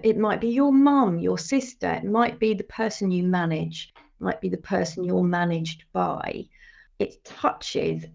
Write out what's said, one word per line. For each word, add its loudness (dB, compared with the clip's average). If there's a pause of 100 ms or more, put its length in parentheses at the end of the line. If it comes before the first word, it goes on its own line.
it 4
might 2
be 0
your 4
mum, 6
your 0
sister. -2
It -4
might 0
be 2
the -6
person -4
you 0
manage. -2
It -16
might -4
be -4
the -4
person -4
you're 0
managed -2
by. -4 (520)
It -6
touches -4 (100)